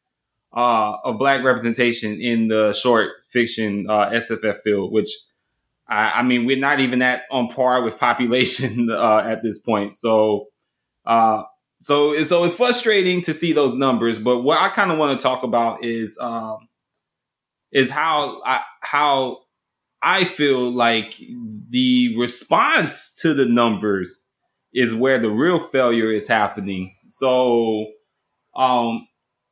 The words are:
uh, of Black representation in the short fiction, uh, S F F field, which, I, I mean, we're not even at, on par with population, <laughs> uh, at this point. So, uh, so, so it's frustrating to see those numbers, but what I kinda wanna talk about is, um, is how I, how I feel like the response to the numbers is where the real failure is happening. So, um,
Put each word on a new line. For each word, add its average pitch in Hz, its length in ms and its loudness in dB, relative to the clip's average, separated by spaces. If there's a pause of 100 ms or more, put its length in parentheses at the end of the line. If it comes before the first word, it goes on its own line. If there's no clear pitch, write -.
(540)
uh, 113 500 0
of 117 160 -4
Black 135 240 2
representation 117 760 0
in 117 260 0
the 107 260 2
short 113 380 2 (220)
fiction, 107 580 -2
uh, 104 120 2
S 110 280 -2
F 110 140 -4
F 104 180 -2
field, 101 300 -2
which, 107 160 0 (800)
I, 107 320 0
I - 20 0
mean, 123 240 0
we're 131 100 2
not 139 220 0
even 127 240 0
at, 127 200 0 (100)
on 123 160 0
par 127 340 0
with 113 160 -6
population, 120 920 0
<laughs> - 20 -2
uh, 107 340 2
at 113 160 -4
this 107 160 -6
point. 101 340 -4
So, 110 540 2 (580)
uh, 113 380 2 (380)
so, 147 420 2
so 170 220 2
it's 170 100 0
frustrating 214 680 2
to 160 120 -2
see 165 180 0
those 139 220 2
numbers, 117 460 0
but 120 220 0
what 156 180 2
I 190 120 0
kinda 185 220 0
wanna 147 220 0
talk 131 260 -2
about 117 400 0
is, 117 380 -6
um, 110 480 -10 (1040)
is 131 180 2
how 151 540 -2
I, 127 160 0 (220)
how 139 560 0 (640)
I 185 220 2
feel 135 480 0
like 117 460 0 (540)
the 123 460 2
response 170 960 0 (100)
to 160 120 2
the 135 120 2
numbers 107 800 -2 (480)
is 113 200 0
where 127 240 2
the 113 120 0
real 156 280 2
failure 117 520 0
is 107 180 -2
happening. 101 680 -2 (140)
So, 117 800 0 (680)
um, 120 540 0 (440)